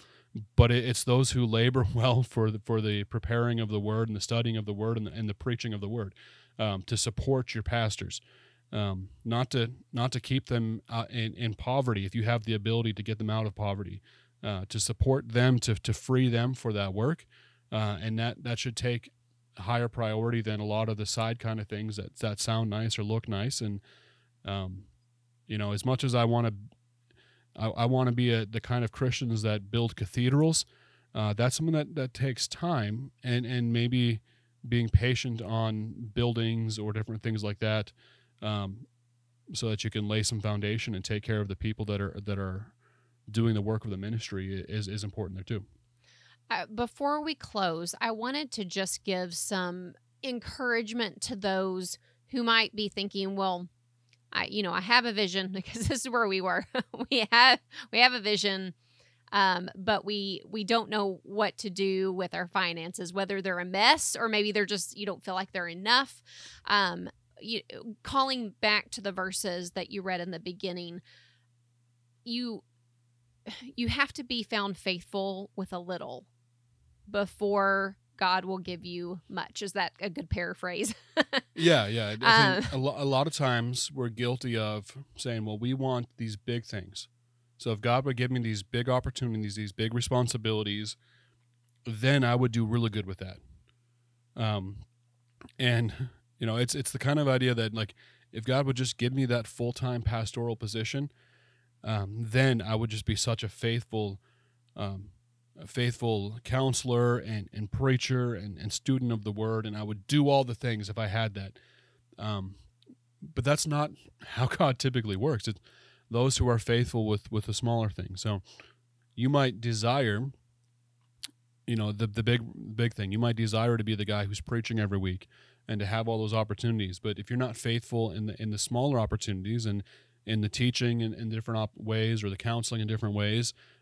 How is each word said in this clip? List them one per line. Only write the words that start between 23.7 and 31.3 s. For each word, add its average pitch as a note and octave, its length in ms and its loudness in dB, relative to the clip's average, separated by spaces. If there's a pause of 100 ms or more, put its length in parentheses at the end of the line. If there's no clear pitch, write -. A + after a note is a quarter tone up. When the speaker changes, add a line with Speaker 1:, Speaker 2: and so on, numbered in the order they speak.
Speaker 1:
um, F#2+ 400 -6 (640)
you G#2+ 100 -4
know, G#2 160 -2
as G2+ 120 -2
much B2+ 200 2
as B2 100 2
I A#2+ 100 6
wanna, A#2 280 4 (1040)
I, A2 120 -2
I A2+ 180 0
wanna B2+ 260 4
be B2 200 4
a, A2+ 120 2
the G#2+ 160 -6
kind B2 240 0
of A2 80 -2
Christians A#2+ 500 0
that G#2 280 0
build A#2 260 0
cathedrals, C#3 680 2 (480)
uh, G#2+ 180 0